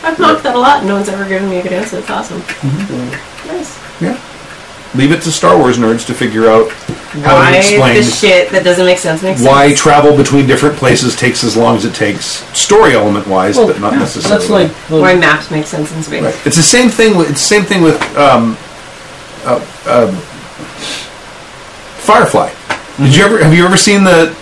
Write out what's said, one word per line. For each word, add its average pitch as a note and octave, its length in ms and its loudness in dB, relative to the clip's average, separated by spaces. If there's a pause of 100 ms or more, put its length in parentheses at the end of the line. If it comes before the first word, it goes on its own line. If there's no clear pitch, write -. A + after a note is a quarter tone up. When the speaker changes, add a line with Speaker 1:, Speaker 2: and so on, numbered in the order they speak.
Speaker 1:
I've D#4+ 140 -4
knocked D#4+ 240 0
that B3+ 120 -4
a B3 40 0
lot, C4+ 220 2
and G3 80 -4
no G3+ 80 -2
one's G3 120 -4
ever G3 160 -6
given F#3+ 240 -4
me F#3 100 -4
a F3+ 40 -4
good F3+ 100 -6
answer. F#3 240 -6
That's - 140 -10
awesome. F3 300 -8
Speaker 2:
Mm-hmm. D3+ 1160 -8
Speaker 1:
Nice. E4 140 -10 (300)
Speaker 3:
Yeah. F3+ 140 -4 (800)
Leave C#3 180 2
it E3+ 100 0
to D#3+ 100 -4
Star - 260 2
Wars B2 180 2
nerds A#2 300 -2
to A#2+ 80 -6
figure A2+ 340 0
out A2 220 4 (520)
how E3+ 140 2
Speaker 1:
Why - 160 4
Speaker 3:
to F3+ 60 4
explain F#3+ 380 2
Speaker 1:
the G#3 60 4
shit F3+ 500 2
that F#3 120 0
doesn't F3+ 220 2
make F3+ 120 2
sense E3 240 -4
makes F#3 200 -2
Speaker 3:
why C#3 260 4
Speaker 1:
sense. C#3+ 120 2
Speaker 3:
travel D3 360 4
between C#3 300 2
different C#3+ 300 0
places B2 400 0
takes B2 280 -2
as A2 120 -2
long A#2 200 2
as G2+ 80 -2
it G#2 100 -4
takes, - 480 -6 (120)
story G#3+ 400 4
element - 340 0
wise, F#2+ 280 0
Speaker 4:
Well, A3+ 100 4
Speaker 3:
but B2+ 140 -2
not G2+ 140 -2
Speaker 4:
yeah, C#4 40 0
Speaker 3:
necessarily. - 400 -2
Speaker 4:
that's A3 120 -2
like F3+ 380 -2
the D#3 120 2
Speaker 1:
Why F3+ 140 4
maps D#3 360 0
make D3+ 160 -4
sense D3+ 260 -6
in D#3+ 100 -8
space. - 200 -8
Speaker 3:
Right. - 120 -4 (120)
It's - 100 0
the E3 60 4
same B3 260 4
thing A3 280 2
with, D#3+ 140 0
it's C#3+ 100 -4
the - 140 -2
same G#3 100 2
thing F#3 180 0
with, D#3 180 2 (160)
um, A#2 400 2 (880)
uh, A#2+ 160 -2 (260)
uh, A#2+ 200 2 (1900)
Firefly. - 520 0 (480)
Did C#3 160 4
you F#3+ 100 4
Speaker 2:
Mm-hmm. G#3 100 2
Speaker 3:
ever, F3 100 2
have D#3 100 6
you F3 100 4
ever F#3 120 2
seen G3+ 280 2
the E3 360 4